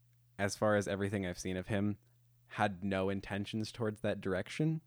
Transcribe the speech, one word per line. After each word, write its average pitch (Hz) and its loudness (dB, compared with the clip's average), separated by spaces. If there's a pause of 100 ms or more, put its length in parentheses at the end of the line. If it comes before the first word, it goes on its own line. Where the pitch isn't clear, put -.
(380)
as 101 0
far 107 4
as 101 4
everything 98 0
I've 87 -4
seen 92 -2
of 92 -4
him, 104 2 (520)
had 101 0
no 95 2
intentions 101 -4
towards 107 -2
that 101 0
direction 156 0